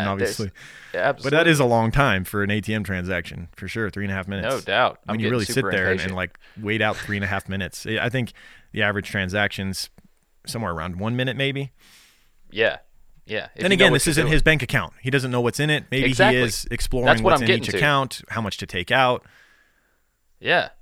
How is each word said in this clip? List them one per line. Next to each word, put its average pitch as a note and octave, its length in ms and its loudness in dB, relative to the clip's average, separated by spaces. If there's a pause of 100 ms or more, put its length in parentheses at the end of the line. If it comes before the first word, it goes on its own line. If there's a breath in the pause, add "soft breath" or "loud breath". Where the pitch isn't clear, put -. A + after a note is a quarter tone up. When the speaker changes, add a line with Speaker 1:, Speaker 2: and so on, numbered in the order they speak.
Speaker 1:
there's G2+ 40 0
Speaker 2:
obviously. G2 420 -4 (440 loud breath)
Speaker 1:
Absolutely. A#2+ 360 -2
Speaker 2:
But D#3 140 4
that - 40 4
is D#3 120 6
a C#3 60 6
long A2+ 260 2
time A2 320 2
for G#2 180 -4
an G2+ 80 0
A G#2+ 100 0
T G#2+ 140 -4
M G#2+ 80 -2
transaction, F2+ 720 -6
for G2 140 -14
sure, A2 220 -4
three G2 140 -8
and G2 80 -4
a - 40 -4
half F#2 100 -6
minutes. G2 260 -4
Speaker 1:
No B2 80 -2
doubt. G#2 460 0
I'm - 80 -4
Speaker 2:
When A2 60 -2
you A2 60 -2
Speaker 1:
getting A2 60 0
Speaker 2:
really A#2 120 0
Speaker 1:
super G2 260 -2
Speaker 2:
sit G#2 60 0
there F#2+ 80 0
and, F#2 80 2
Speaker 1:
impatient. F#2 180 -2
Speaker 2:
and, F#2 60 -6
like, F2+ 220 -6 (220 soft breath)
wait G#2+ 220 -2
out G#2+ 140 0
three - 200 -6
and G2 80 -2
a F#2+ 40 -2
half G2 200 -4
minutes. F#2+ 380 -8
I, A2 200 -2
I - 20 0
think A#2+ 240 -4 (400 loud breath)
the A2 100 -2
average G2+ 260 0
transaction's G2 840 -2 (560)
somewhere A2+ 260 -4
around E2+ 240 -6
one G#2+ 180 -4
minute, B2+ 220 -2
maybe. C3+ 360 -4 (800 soft breath)
Speaker 1:
Yeah. G#2 280 2 (480)
Yeah. G#2 280 -6
If - 60 -12
Speaker 2:
Then - 40 -6
Speaker 1:
you F#3+ 120 4
know F#3 80 6
Speaker 2:
again, F3+ 80 8
Speaker 1:
what - 40 4
Speaker 2:
this C#3 100 2
Speaker 1:
you're E3+ 60 2
Speaker 2:
isn't D#3+ 120 2
Speaker 1:
doing. D3+ 80 2
Speaker 2:
his D#3 100 6
bank D#3 200 4
account. A2+ 400 -2
He C3 80 -4
doesn't C3 200 0
know B2 120 0
what's A#2+ 180 0
in D3 80 2
it. D3 220 0
Maybe C#3 160 0
Speaker 1:
Exactly. F#3 320 4
Speaker 2:
he B2+ 80 4
is G#2 240 -4
exploring - 380 -2
Speaker 1:
That's C#3+ 120 6
what F3 120 4
Speaker 2:
what's C#3+ 100 2
Speaker 1:
I'm - 20 -2
Speaker 2:
in - 40 0
Speaker 1:
getting B2 160 2
Speaker 2:
each - 80 -4
Speaker 1:
to. - 40 -2
Speaker 2:
account, C#3 540 0
how A#2 100 -4
much G2+ 160 -4
to G2+ 100 -8
take F2+ 240 -6
out. B2+ 360 4 (1120 soft breath)
Speaker 1:
Yeah. C#3 300 0 (120)